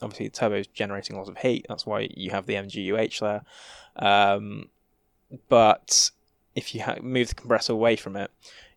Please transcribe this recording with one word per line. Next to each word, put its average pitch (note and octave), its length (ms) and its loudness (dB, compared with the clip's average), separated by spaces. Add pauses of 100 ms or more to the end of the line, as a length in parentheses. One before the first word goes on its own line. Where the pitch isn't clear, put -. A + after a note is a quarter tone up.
obviously A2 280 -10
the - 60 -16
turbo G#2+ 200 0
is G2+ 100 -4
generating G2 520 -8
lots G2 120 -12
of - 80 -16
heat. B2 320 -2
That's - 160 -8
why G#2+ 260 -4
you F#2 200 -10
have F#2+ 160 -6
the G2+ 80 -4
M G2 140 -6
G G#2 120 -8
U G2 160 -2
H A2 220 -2
there. G#2 240 -4 (540)
Um, G2+ 720 2 (760)
but - 640 6 (460)
if - 180 -8
you A2 80 -10
ha-, - 220 -6
move B2 260 0
the - 60 -6
compressor A#2 380 0
away A2+ 240 4
from - 180 -10
it, G2 160 -8 (460)